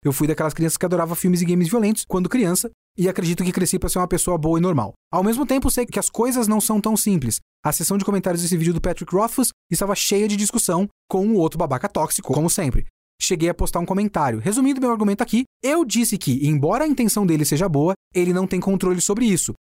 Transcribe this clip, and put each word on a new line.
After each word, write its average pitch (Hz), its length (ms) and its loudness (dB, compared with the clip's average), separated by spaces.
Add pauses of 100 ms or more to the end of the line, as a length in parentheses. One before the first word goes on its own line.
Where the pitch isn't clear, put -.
Eu 139 100 0
fui 147 140 0
daquelas 156 260 0
crianças 160 240 -2
que - 80 -2
adorava 170 300 0
filmes 180 260 2
e 180 40 0
games 175 240 2
violentos 220 380 0
quando 185 220 0
criança, 208 400 0 (280)
e 180 100 2
acredito 175 360 -2
que 180 80 0
cresci 180 280 0
pra - 100 -4
ser 185 100 0
uma 180 80 0
pessoa 175 300 0
boa 160 220 2
e - 20 2
normal. 147 320 0 (180)
Ao 180 120 0
mesmo 233 220 0
tempo, 262 260 2
sei 240 140 0
que - 140 -4
as - 100 -2
coisas 240 380 0
não 214 120 2
são 214 220 0
tão 220 160 0
simples." 143 420 0 (260)
A 151 60 0
seção 190 260 -2
de 196 60 -2
comentários 185 380 -2
desse 175 160 0
vídeo 165 160 2
do 165 80 -2
Patrick 175 340 -4
Rothfuss 226 360 2 (200)
estava 196 240 0
cheia 202 320 0
de 208 80 0
discussão 202 500 0 (240)
com 190 200 0
o 226 80 2
outro 160 200 0
babaca 147 300 -2
tóxico, - 460 -2
como 151 160 2
sempre. - 360 0 (360)
Cheguei 165 260 0
a 170 60 0
postar 180 260 -2
um 175 60 -2
comentário. 175 540 0
Resumindo 262 420 0
meu 247 100 0
argumento 214 320 0
aqui, 233 220 0 (180)
eu 311 220 2
disse 220 320 0
que, 135 280 0
embora 156 380 2
a 320 40 0
intenção 226 380 0
dele 156 200 2
seja 170 240 0
boa, 156 240 2 (200)
ele 180 200 0
não 185 120 0
tem 190 140 -2
controle 185 400 0
sobre 202 260 0
isso. 175 280 0 (140)